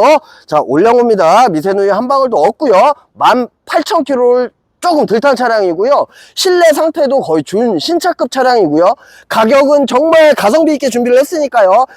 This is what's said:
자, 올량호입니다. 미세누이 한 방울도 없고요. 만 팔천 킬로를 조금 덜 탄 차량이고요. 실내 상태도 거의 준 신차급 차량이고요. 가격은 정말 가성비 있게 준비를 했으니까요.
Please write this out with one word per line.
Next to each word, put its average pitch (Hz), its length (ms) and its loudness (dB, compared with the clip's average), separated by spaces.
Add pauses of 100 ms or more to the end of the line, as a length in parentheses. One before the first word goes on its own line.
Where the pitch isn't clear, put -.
(460)
자, 151 180 -2
올량호입니다. 208 880 2
미세누이 196 400 -2
한 214 180 -2
방울도 262 300 -2
없고요. 233 560 0 (200)
만 220 340 -2 (180)
팔천 330 380 -2
킬로를 247 480 -2 (280)
조금 311 280 0
덜 214 140 -2
탄 277 140 0
차량이고요. 214 680 -2 (300)
실내 349 360 2
상태도 294 500 -2
거의 160 220 -2
준 208 360 -4
신차급 320 500 -4
차량이고요. 214 640 0 (340)
가격은 277 600 2
정말 302 480 2
가성비 302 380 0
있게 269 160 -4
준비를 240 300 0
했으니까요. 254 680 0 (100)